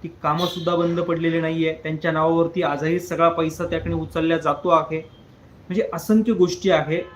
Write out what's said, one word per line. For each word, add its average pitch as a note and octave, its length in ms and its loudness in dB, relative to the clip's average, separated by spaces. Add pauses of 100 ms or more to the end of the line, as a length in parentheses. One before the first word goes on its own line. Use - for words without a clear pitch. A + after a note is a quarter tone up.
ती E3+ 60 -10 (140)
कामं D#3+ 240 0
सुद्धा F3 280 -2
बंद E3+ 260 0
पडलेली E3 400 0
नाहीये. D#3+ 320 0 (100)
त्यांच्या D#3 300 -2
नावावरती E3 500 2
आजही D#3 380 0
सगळा E3+ 280 2
पैसा E3 360 -2
त्या E3+ 140 -4
ठिकाणी E3 220 -4
उचलला E3 360 0
जातो D#3 320 -2
आहे. D#3+ 300 2
म्हणजे - 960 -8
असंख्य A3 380 2
गोष्टी F3+ 380 2
आहे. D#3 280 2 (180)